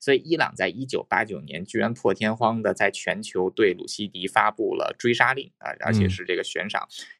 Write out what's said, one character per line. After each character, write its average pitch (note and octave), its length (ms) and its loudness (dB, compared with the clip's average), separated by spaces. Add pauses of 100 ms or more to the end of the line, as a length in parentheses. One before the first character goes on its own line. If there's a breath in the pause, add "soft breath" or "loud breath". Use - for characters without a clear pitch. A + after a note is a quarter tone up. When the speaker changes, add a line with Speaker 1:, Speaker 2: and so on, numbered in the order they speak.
Speaker 1:
所 C#3 140 2
以 B2+ 100 6
伊 D#3+ 120 2
朗 C3 180 0
在 F#2 140 0
一 A2+ 180 -6
九 A2 220 -4
八 G#2 160 2
九 F#2+ 160 -8
年 D2+ 240 -10
居 A2+ 140 -4
然 G#2+ 140 2
破 G2 220 2
天 A2 220 0
荒 A2+ 260 2
的 G2 100 2
在 G2 180 2
全 F#2 320 -4
球 F#2 280 0
对 G2+ 240 4
鲁 - 120 -8
西 G#2 220 -6
迪 F#2 180 -8
发 G#2+ 240 4
布 G#2 240 -2
了 - 240 -2
追 A#2+ 140 2
杀 B2 220 0
令， C3+ 240 -8
啊， - 120 -8 (100)
而 F#2+ 120 0
且 G2+ 160 4
是 F#2 160 -6
这 F2+ 120 -2
个 F2 60 -2
悬 - 280 -6
赏。 - 120 -2
Speaker 2:
嗯。 - 220 -14 (160)